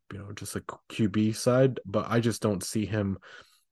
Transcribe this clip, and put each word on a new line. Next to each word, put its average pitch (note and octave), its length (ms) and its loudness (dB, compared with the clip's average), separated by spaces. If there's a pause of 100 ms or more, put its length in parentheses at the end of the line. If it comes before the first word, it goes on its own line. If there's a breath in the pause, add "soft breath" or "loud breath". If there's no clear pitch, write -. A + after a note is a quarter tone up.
(120)
you G2 80 -12
know, G2 100 -12
just, - 240 -12
like, - 160 -10 (180)
Q A2 200 0
B G#2+ 240 2
side, B2+ 520 4
but G2+ 240 -2
I A2+ 120 4
just A2+ 220 0
don't G2+ 200 2
see G#2+ 240 -2
him, G2 320 -2 (540 loud breath)